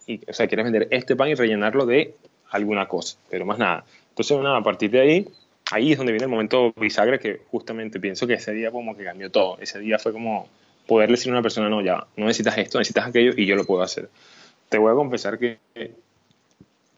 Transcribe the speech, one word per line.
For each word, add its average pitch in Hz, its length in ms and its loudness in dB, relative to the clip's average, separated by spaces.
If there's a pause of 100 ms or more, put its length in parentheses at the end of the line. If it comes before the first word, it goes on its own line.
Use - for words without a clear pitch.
y, 113 220 -10
o - 20 -12
sea, 110 160 0
quieres 107 160 -2
vender 113 280 2
este 127 260 0
pan 135 100 2
y 151 80 0
rellenarlo 113 500 2
de 131 300 0 (360)
alguna 101 360 -2
cosa, 87 300 -8 (120)
pero 92 160 -6
más 107 140 -4
nada. 90 240 -2 (260)
Entonces, 139 300 -2
nada, 135 180 0
a 107 60 0
partir 104 280 0
de 127 100 6
ahí, 160 260 4 (440)
ahí 120 200 2
es 139 60 4
donde 127 160 0
viene 113 120 -2
el 131 60 -4
momento 117 480 2
bisagra 110 380 2
que 104 240 -6 (100)
justamente 110 480 -8
pienso 95 260 -4
que 120 100 2
ese - 180 -8
día 113 180 -4
como 117 240 -10
que 101 80 -16
cambió 92 260 -12
todo. 95 300 0
Ese 101 200 -12
día 107 200 0
fue 113 140 -2
como 110 340 -6 (400)
poder 110 240 6
decirle 120 200 2
a 123 80 2
una 113 40 0
persona, 107 240 0
"No, 107 140 0
ya, 90 340 0
no 107 120 -4
necesitas 113 300 0
esto, 107 220 -2
necesitas - 280 -2
aquello 123 280 4
y 107 100 0
yo 98 120 2
lo 95 80 0
puedo 92 180 0
hacer". 92 240 -6 (640)
Te 107 80 0
voy 110 160 6
a - 20 4
confesar 120 440 -2
que 117 180 -4 (1400)